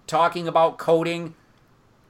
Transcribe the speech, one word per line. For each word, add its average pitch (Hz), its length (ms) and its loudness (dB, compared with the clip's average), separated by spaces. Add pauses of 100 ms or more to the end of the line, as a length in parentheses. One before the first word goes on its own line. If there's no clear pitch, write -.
talking 165 400 0
about 165 320 2
coding, 165 560 -2 (760)